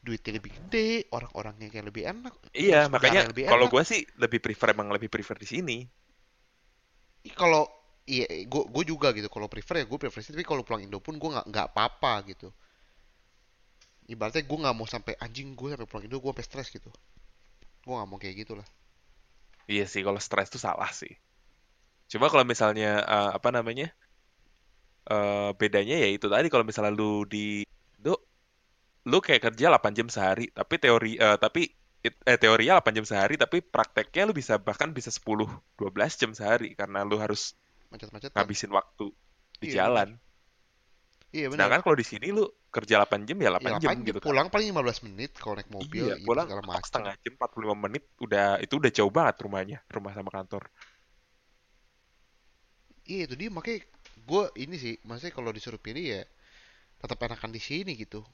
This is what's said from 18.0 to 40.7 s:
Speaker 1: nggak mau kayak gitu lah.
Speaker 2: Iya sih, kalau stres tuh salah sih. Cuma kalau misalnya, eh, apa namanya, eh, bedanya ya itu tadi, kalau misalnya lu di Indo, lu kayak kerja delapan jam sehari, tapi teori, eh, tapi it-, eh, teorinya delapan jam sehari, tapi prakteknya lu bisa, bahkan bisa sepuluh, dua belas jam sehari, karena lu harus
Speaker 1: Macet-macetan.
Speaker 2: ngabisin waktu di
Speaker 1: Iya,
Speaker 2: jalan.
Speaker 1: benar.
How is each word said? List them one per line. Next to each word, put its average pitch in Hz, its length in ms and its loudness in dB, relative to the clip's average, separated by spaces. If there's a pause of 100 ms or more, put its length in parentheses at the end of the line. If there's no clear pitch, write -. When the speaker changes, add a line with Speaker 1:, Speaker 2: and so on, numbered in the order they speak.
Speaker 1:
nggak 95 80 -8
mau 95 120 -14
kayak 95 140 -12 (100)
gitu 113 140 -14
lah. 101 80 -20 (1040)
Speaker 2:
Iya 101 180 0
sih, 101 140 -4
kalau 101 160 -2
stres 98 320 2
tuh 123 80 -10
salah - 320 -2
sih. - 200 -14 (1000)
Cuma 120 200 2
kalau 135 140 8
misalnya, 107 440 2 (160)
eh, 101 320 2
apa 120 160 0
namanya, 123 340 -4 (1200)
eh, 101 400 0 (100)
bedanya 104 440 2
ya 104 120 6
itu 104 180 -4
tadi, 143 200 4
kalau 120 160 4
misalnya 104 240 0
lu 107 320 0
di 104 400 -6 (320)
Indo, 147 180 -2 (960)
lu 143 160 6
kayak 135 160 4 (100)
kerja 113 220 0
delapan 110 240 4
jam 117 180 0
sehari, 101 380 0
tapi 104 300 -4
teori, 113 340 6
eh, 104 240 6
tapi 135 200 2 (440)
it-, - 240 -6
eh, 123 120 8
teorinya 113 400 8
delapan 110 200 2
jam 107 100 -6
sehari, 101 320 2
tapi 170 220 0
prakteknya - 640 0
lu 214 80 0
bisa, 127 240 0
bahkan 110 360 -2
bisa 120 160 -10
sepuluh, 107 360 -2 (300)
dua 101 160 -4
belas 107 260 2
jam 113 160 0
sehari, 113 420 0
karena 101 260 -4
lu 104 160 0
harus 104 320 -4 (380)
Speaker 1:
Macet-macetan. 107 580 -4
Speaker 2:
ngabisin 104 240 -6
waktu 98 320 -2 (560)
di 165 60 -8
Speaker 1:
Iya, 135 100 -2
Speaker 2:
jalan. 101 320 2
Speaker 1:
benar. 117 100 -20 (1160)